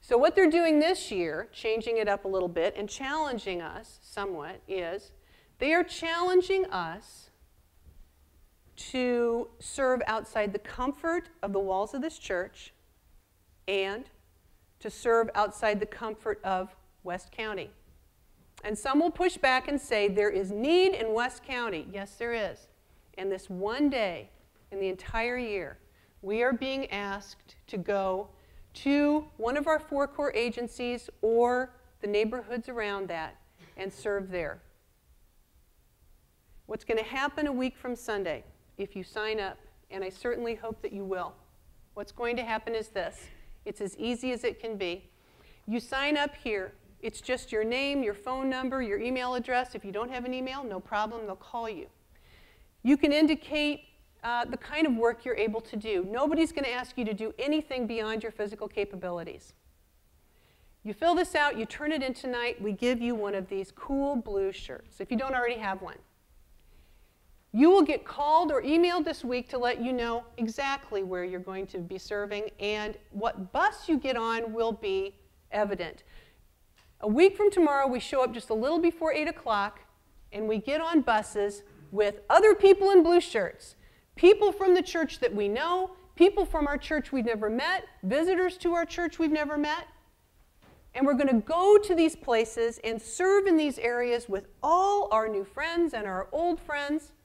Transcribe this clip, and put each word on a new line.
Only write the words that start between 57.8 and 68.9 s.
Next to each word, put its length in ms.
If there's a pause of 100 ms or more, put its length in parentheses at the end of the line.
beyond 360
your 100
physical 340
capabilities. 840 (1300)
You 120
fill 200
this 200
out, 240
you 80
turn 260
it 100
in 120
tonight, 480
we 100
give 300
you 120
one 200
of 140
these 240
cool 440
blue 360
shirts, 500
if 80
you 80
don't 160
already 240
have 240
one. 160 (1500)
You 160
will 140
get 220
called 480
or 100
emailed 420